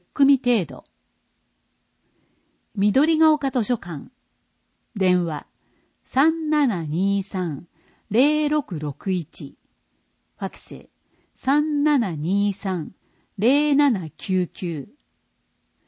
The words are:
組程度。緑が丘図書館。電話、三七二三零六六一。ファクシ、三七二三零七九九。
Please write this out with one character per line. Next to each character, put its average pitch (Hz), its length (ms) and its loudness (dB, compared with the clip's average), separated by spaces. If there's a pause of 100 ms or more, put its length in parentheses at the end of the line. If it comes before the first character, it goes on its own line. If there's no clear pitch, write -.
(140)
組 277 300 4
程 233 220 2
度。 - 180 -12 (1900)
緑 254 420 2
が 311 160 4
丘 277 160 -2
図 247 140 0
書 240 140 -2
館。 165 340 -10 (840)
電 180 300 2
話、 151 220 -6 (560)
三 320 460 0
七 247 360 0
二 196 380 0
三 175 440 -6 (420)
零 294 400 2
六 277 300 -2
六 147 320 -6
一。 156 460 -6 (800)
フ 196 80 -6
ァ 185 60 -6
ク - 60 -18
シ、 - 320 -16 (440)
三 294 500 0
七 240 320 2
二 196 380 0
三 180 400 -6 (440)
零 285 380 2
七 226 360 2
九 185 360 -2
九。 165 420 -8 (1000)